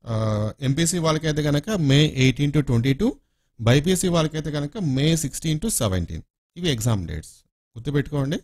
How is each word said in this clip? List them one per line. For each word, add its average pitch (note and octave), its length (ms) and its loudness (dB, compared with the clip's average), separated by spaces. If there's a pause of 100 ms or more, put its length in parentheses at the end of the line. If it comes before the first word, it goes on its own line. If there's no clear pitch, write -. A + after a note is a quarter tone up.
ఆ, A2+ 100 -6 (460)
ఎంపీసీ D#3+ 380 0
వాళ్ళకైతే D#3 440 0
కనుక D3 280 0
మే D3 340 4
ఎయిటీన్ C#3 480 2
to D3+ 140 2
ట్వంటీ B2 280 2
టూ, A3+ 220 0 (440)
బైపీసీ D3+ 480 2
వాళ్ళకైతే D#3 420 0
కనుక D3 280 -6
మే D#3 380 2
సిక్స్టీన్ D#3 440 -4
to A3+ 100 -2
సెవెంటీన్. F2+ 520 -2 (340)
ఇవి F3 140 -2
ఎగ్జామ్ A2 360 0
డేట్స్ D#2 280 -10 (420)
గుర్తుపెట్టుకోండి C#3+ 680 -2